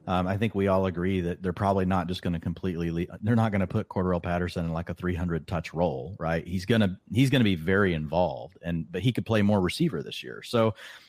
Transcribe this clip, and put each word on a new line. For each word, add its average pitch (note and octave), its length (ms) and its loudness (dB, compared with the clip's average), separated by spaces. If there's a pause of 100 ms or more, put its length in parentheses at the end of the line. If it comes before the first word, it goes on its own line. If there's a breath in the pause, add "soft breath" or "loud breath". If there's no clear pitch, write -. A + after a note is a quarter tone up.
Um, F2+ 220 0
I G2 80 0
think G#2+ 180 -2
we G2 140 2
all F#2+ 180 4
agree F2+ 360 0
that F2 200 -4
they're F2+ 120 -2
probably G2 320 2
not F2+ 200 2
just F2+ 160 -6
gonna F2 160 -2
completely E2+ 540 -4
le-, E2+ 300 -4
they're A2+ 120 2
not A2+ 180 4
gonna F#2+ 140 2
put G#2+ 220 -2
Cordarrelle F2+ 340 0
Patterson F2 440 -2
in, E2 60 -2
like, E2 180 -4
a E2+ 40 -8
three F2+ 200 -2
hundred E2+ 340 -4
touch - 260 -4
role, D#2 460 -2
right? D#2+ 260 -2
He's F2+ 200 -4
gonna, G#2+ 340 2 (120)
he's B2+ 180 4
gonna C3 120 4
be G2 140 4
very F#2+ 380 2
involved, D2+ 680 -2
and, E2 300 -4
but F2+ 100 -4
he A#2+ 100 2
could G#2 140 -4
play A2 160 4
more G2+ 180 4
receiver F2 420 0
this - 200 -12
year. A1 200 -14
So A2+ 320 2 (340 loud breath)